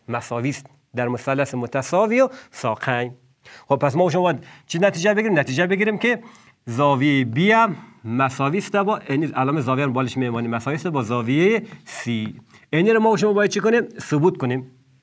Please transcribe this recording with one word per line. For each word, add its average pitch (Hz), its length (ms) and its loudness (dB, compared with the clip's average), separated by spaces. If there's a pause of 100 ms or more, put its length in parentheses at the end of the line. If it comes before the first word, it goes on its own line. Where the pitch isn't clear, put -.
مساوی 120 420 -4
است - 160 -8 (300)
در 120 120 0
مثلث 135 460 -2
متساوی 175 680 0
و 254 80 4 (220)
ساقین. 123 640 -4 (540)
خب، - 80 2
پس 135 200 0
ما 180 100 4
و 175 40 2
شما 180 120 2
باید 170 220 0 (240)
چی 170 120 -6
نتیجه 196 340 2
بگیریم؟ 208 260 2
نتیجه 143 280 0
بگیریم 202 300 0
که 233 220 0 (460)
زاویهٔ 139 580 2
بی 143 280 2
هم 226 240 4 (300)
مساوی 135 520 0
است - 180 -4
با 202 320 0
اینی، 143 180 0
علامهٔ 135 360 0
زاویه 131 220 0
هم 131 100 0
بالش 131 240 -2
میمانی، 117 300 -2
مساوی 120 280 -4
است 160 120 -6
با 147 140 -2
زاویهٔ 131 600 0 (240)
سی. 110 500 -6 (340)
اینی 180 220 2
رو 226 80 4
ما 220 120 4
و 196 60 2
شما 208 160 2
باید 202 180 2
چی 208 80 -2
کنیم؟ 226 280 2 (120)
ثبوت 160 380 0
کنیم 127 340 -4 (320)